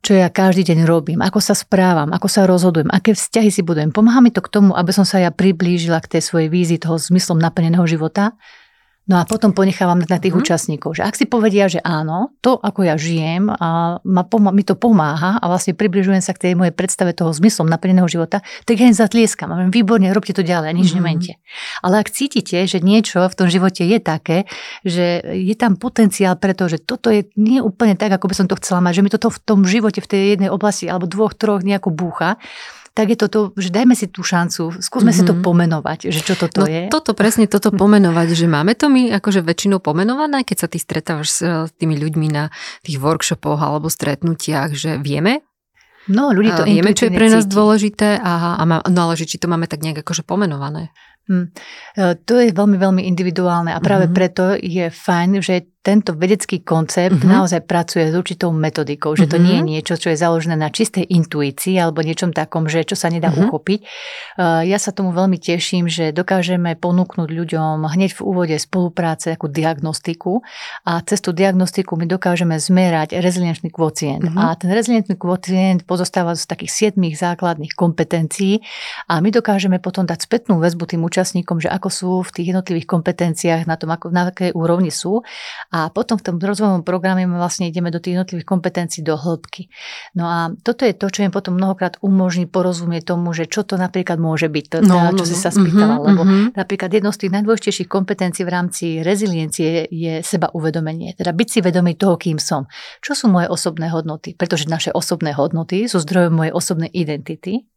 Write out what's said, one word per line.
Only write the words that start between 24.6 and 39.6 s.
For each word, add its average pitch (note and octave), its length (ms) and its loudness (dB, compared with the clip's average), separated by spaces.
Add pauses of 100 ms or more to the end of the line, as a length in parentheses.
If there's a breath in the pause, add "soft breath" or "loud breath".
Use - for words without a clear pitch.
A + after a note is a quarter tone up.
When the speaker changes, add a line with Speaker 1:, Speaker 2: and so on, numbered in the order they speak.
Speaker 1:
že F3 460 -2
je F#3 260 -2
tam G#3 240 2
potenciál G3+ 580 2
pre F#3+ 180 -2
to, F#3 140 -2
že D#3+ 140 -4
toto - 280 -4
je G#3 260 2
nie A3 260 4
úplne A3 340 2
tak, G#3+ 160 -2
ako G3 140 0
by F#3+ 100 0
som F#3+ 120 2
to F#3+ 100 0
chcela - 240 -2
mať, F3 140 2
že G3 80 4
mi G3 80 4
toto A3 180 0
v - 100 -4
tom G3+ 260 4
živote, G#3 360 0
v - 80 -16
tej G3 140 0 (100)
jednej F#3+ 160 0
oblasti G3 400 -2
alebo F3 160 -2
dvoch, G3 300 -2
troch G3+ 260 0
nejako G3 320 -2
búcha, E3+ 480 -2 (540 loud breath)
tak G3+ 160 2
je A3+ 80 2
to G#3+ 80 0
to, G#3+ 140 0 (160)
že F#3 180 -4
dajme A#3+ 160 4
si A#3+ 160 2
tú F#3 160 -12
šancu, E3+ 560 -2
skúsme G3+ 320 2
si F3 160 4
to F3 80 4
Speaker 2:
Mhm. F3 80 0
Speaker 1:
pomenovať, D#3+ 640 2
že E3 160 -2
čo F#3 160 -2
toto F#3 240 0
Speaker 2:
No, D3+ 80 2
Speaker 1:
je. E3+ 160 -4
Speaker 2:
toto, G4+ 240 -2
presne G#3+ 400 2
toto G3+ 240 0
Speaker 1:
<laughs> F#3+ 80 2
Speaker 2:
pomenovať, E3+ 560 4
že E3+ 80 2
máme E3+ 320 2
to D4+ 80 2
my B3+ 240 4
akože G3 320 0
väčšinou F#3 400 0